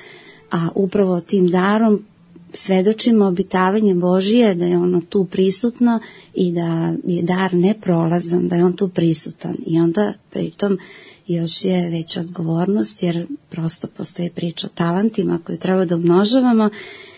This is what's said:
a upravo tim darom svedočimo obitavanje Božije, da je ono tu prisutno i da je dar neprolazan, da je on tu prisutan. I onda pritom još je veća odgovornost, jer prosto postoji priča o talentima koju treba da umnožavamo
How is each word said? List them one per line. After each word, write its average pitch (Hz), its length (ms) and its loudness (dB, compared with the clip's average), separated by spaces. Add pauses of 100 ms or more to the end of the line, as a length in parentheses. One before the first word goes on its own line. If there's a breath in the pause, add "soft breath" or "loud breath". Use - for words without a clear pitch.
(520 loud breath)
a 165 240 -2
upravo 185 440 0
tim 180 280 0
darom 202 580 2 (480)
svedočimo 208 720 2
obitavanje 190 680 2
Božije, 190 600 2
da 175 100 -2
je 175 120 2
ono 180 240 2
tu 190 240 -2
prisutno 226 720 0 (340 loud breath)
i 180 180 0
da 165 420 -2 (100)
je 175 180 -2
dar 180 320 0
neprolazan, 175 960 0
da 175 80 -2
je 175 100 4
on 180 80 2
tu 190 140 -2
prisutan. 170 680 -2 (100)
I 165 140 0
onda 170 340 0 (160)
pritom 185 480 -4 (500 loud breath)
još 170 380 -4
je 180 240 0
veća 165 300 -6
odgovornost, 175 840 -2
jer 170 240 -2 (220)
prosto - 380 -6
postoji - 420 -10
priča - 380 -8
o - 80 -16
talentima 175 680 0
koju 175 140 -8
treba 185 280 0
da 170 100 0
umnožavamo 208 760 4 (480 loud breath)